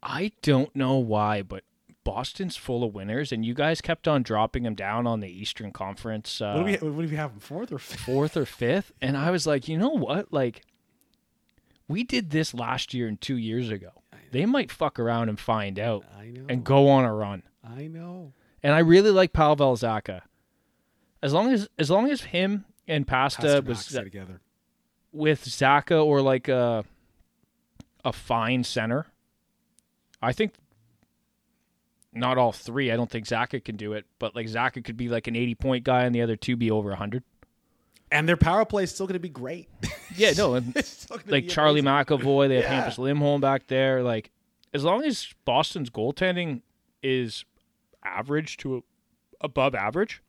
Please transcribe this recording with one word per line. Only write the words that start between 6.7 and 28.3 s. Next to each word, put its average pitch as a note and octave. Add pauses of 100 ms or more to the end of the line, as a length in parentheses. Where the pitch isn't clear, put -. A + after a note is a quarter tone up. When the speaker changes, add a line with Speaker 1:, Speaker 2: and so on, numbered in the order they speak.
Speaker 2:
we, D3+
what D3
do E3
we D3+
have, D3
fourth F#3
or C3+
fifth? -
Speaker 1:
fourth C3+
or D3+
fifth? C#3+
And C3+
I D3
was E3
like, D3
"You D#3+
know A3+
what? F3+
Like, C3 (1300)
we F3
did B3
this D#3
last A#2+
year A#2+
and G#2+
two C3+
years A2+
ago. F#2+ (220)
Speaker 2:
I -
know. - (100)
Speaker 1:
They -
might B3+
fuck -
around A#2
and G#2+
find G2+
out G#2 (140)
Speaker 2:
I G#2
know. B2+
Speaker 1:
and B2+
go C#3
on C3+
a A2+
run." G2+ (200)
Speaker 2:
I B2
know. E3 (320)
Speaker 1:
And D3
I D#3
really F3+
like F#3
Pavel D3
Zacha. G#2+ (1000)
As C#3
long G#3
as, G#3+ (100)
as D3+
long G#3+
as C#4
him F#3+ (220)
and D3+
Pasta C3+
Speaker 2:
Pasternak C#3+
Speaker 1:
was A#2+
Speaker 2:
stay B2+
together. F#2+ (680)
Speaker 1:
with D3+
Zacha C#3+
or, C#3+
like, C3
a, A#2+ (1200)
a B2+
fine A#2+